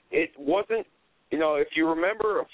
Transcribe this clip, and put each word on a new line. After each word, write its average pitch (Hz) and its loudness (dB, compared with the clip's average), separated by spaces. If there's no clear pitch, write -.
It 160 0
wasn't, 196 -2
you 147 -2
know, 156 2
if 147 2
you 160 4
remember 196 0
a - -4